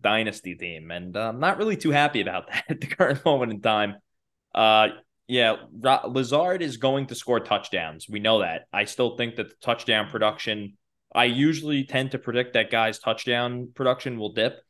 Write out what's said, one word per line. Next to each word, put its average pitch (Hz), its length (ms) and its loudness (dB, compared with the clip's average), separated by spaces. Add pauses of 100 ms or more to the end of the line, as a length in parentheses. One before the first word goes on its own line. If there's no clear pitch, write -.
dynasty 104 540 -2
team, 82 360 -14
and, 90 260 -10
uh, 110 120 -4
I'm 117 120 -8
not 185 180 2
really 214 180 -2
too 160 140 0
happy 143 300 2
about 92 260 -4
<laughs> - 60 -14
that - 160 -4
at - 120 -6
the 139 60 -8
current 139 380 0
moment 127 280 2
in 101 80 -10
time. 104 360 0 (580)
Uh, 110 340 6 (380)
yeah, 120 300 2 (240)
Ra-, 131 260 4
Lazard 143 560 0
is 135 160 -6
going 135 300 0
to 117 60 -12
score 120 260 0
touchdowns. 85 680 -4
We 107 120 -8
know 110 200 4
that. 82 220 -4 (100)
I 104 120 0
still 123 320 -2
think 117 200 -6
that 107 120 -6
the - 120 -20
touchdown 110 480 0
production, 107 680 -2 (380)
I 120 100 4
usually 143 600 2
tend 131 280 -4
to 131 60 -4
predict 123 360 -4
that 110 160 2
guy's 110 280 0
touchdown 120 760 -4
production 127 440 -2
will 104 140 -6
dip. 113 380 -2